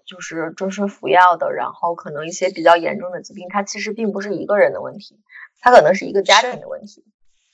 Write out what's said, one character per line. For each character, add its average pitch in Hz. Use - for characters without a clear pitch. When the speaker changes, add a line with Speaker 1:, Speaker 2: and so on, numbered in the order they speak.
Speaker 1:
就 180
是 165
终 190
身 202
服 -
药 180
的， -
然 123
后 170
可 170
能 151
一 170
些 185
比 165
较 170
严 156
重 180
的 175
疾 -
病， 180
它 202
其 208
实 208
并 220
不 196
是 202
一 156
个 202
人 170
的 90
问 131
题， -
它 247
可 240
能 160
是 262
一 -
个 196
家 202
庭 247
的 -
问 -
题。 -
Speaker 2:
是。 -